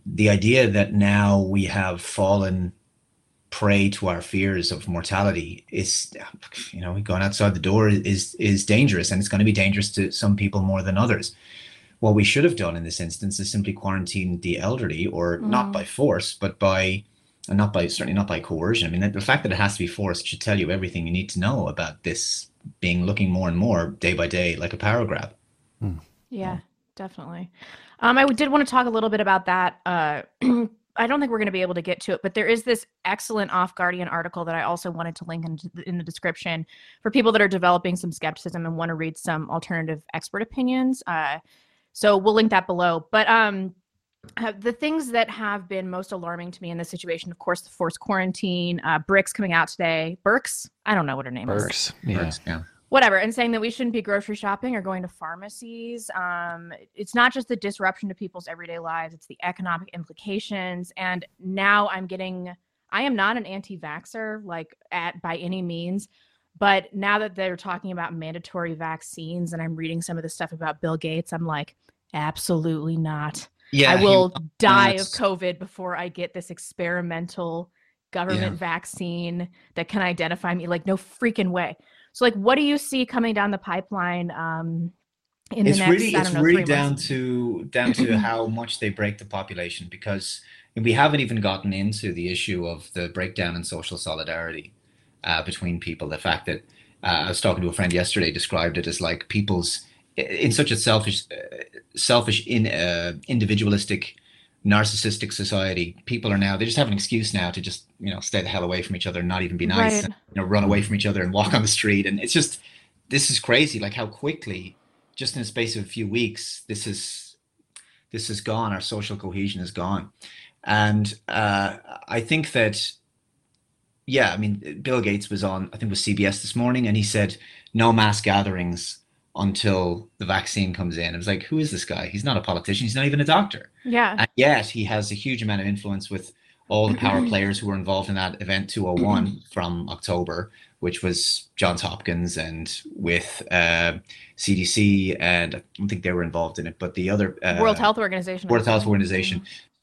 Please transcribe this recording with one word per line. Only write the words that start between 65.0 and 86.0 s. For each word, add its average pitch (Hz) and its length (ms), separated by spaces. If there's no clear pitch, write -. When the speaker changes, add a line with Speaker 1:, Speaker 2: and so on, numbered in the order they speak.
Speaker 2:
by 170 160
any 180 240
means, 175 460
but 202 360
now 202 260
that 214 160
they're 185 200
talking 185 360
about 170 240
mandatory 165 580
vaccines 160 800
and 165 80
I'm 160 140
reading 165 260
some 165 160
of 160 60
the 165 60
stuff - 220
about 160 300
Bill 160 160
Gates, 160 340
I'm 170 140
like, 151 300
"Absolutely 160 800
not. 151 500
Speaker 1:
Yeah, 139 200
Speaker 2:
I 180 60
Speaker 1:
he 190 60
Speaker 2:
will 190 260
Speaker 1:
wants 170 100
Speaker 2:
die 196 360
of 190 80
Speaker 1:
us 190 140
Speaker 2:
covid 180 440
before 185 360
I 175 140
get 175 240
this 175 160
experimental 175 1200
government 190 440
Speaker 1:
Yeah. 170 40
Speaker 2:
vaccine 175 880
that 165 120
can 208 140
identify 175 540
me." 175 100
Like, 170 220
no 190 100
freaking 220 540
way. 175 260
So, - 140
like, 233 80
what 220 220
do 302 80
you 285 160
see 262 260
coming 233 300
down 202 160
the 196 80
pipeline, 175 720
um, 165 600
in 214 140
the - 40
Speaker 1:
It's 196 100
Speaker 2:
next, 185 120
Speaker 1:
really, 208 240